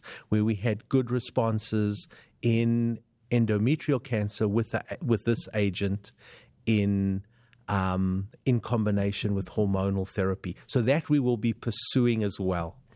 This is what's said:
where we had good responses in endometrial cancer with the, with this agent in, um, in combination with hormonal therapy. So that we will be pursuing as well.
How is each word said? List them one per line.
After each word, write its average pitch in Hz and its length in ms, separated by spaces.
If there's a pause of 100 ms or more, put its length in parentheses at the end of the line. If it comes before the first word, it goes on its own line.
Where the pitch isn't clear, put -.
(300)
where 107 160
we 113 100
had 104 320
good 127 240
responses 110 960 (340)
in 117 580 (320)
endometrial 120 680
cancer 107 460
with 107 240
the, 110 100 (220)
with 117 220
this - 280
agent 101 600 (520)
in, 98 600 (420)
um, 95 640 (160)
in 123 160
combination 101 720
with 95 160
hormonal 98 580
therapy. 95 480 (120)
So 123 160
that 143 260
we 147 100
will 123 160
be 113 160
pursuing 117 720
as 101 160
well. 90 380 (180)